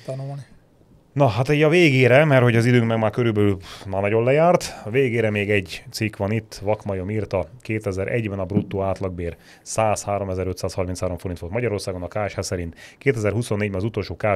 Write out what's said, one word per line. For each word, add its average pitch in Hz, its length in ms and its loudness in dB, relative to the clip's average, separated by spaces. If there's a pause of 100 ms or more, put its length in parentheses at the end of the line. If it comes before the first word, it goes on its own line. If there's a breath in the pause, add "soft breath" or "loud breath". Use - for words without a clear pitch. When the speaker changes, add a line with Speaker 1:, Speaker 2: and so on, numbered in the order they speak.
Speaker 1:
tanulni. 139 360 -10 (720)
Speaker 2:
Na, 139 140 4
hát 117 220 0
így 147 140 2
a 156 60 6
végére, 139 560 6
mert 135 180 6
hogy 120 120 4
az 113 100 4
időnk 120 220 6
meg 113 120 0
már 107 120 2
körülbelül, 104 460 2
pff, - 280 -18
már 95 160 -4
nagyon 107 220 2
lejárt, 160 520 2 (100)
a 107 40 -8
végére 113 400 0
még 104 200 -2
egy 101 420 -2
cikk 107 240 -4
van 98 160 -2
itt, 110 320 -4
Vakmajom 98 460 -4
írta, 101 360 -4 (160)
kétezer-egyben 101 800 -4
a 92 60 -4
bruttó 98 360 -2
átlagbér 90 560 -4 (240 loud breath)
százháromezer-ötszázharminchárom 92 1600 -4
forint 87 220 -8
volt 87 140 -10
Magyarországon, 101 500 -4
a 87 40 -8
K 104 220 -4
S - 40 -14
H - 80 -6
szerint 87 340 -6 (220 loud breath)
kétezer-huszonnégy-ben 104 800 -2
az 92 60 -4
utolsó 104 320 -4
K - 100 -8 (100)